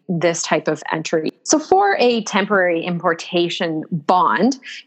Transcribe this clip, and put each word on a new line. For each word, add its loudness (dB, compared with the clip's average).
this 0
type 0
of 0
entry, -2
so 2
for 2
a 2
temporary 0
importation -2
bond, 2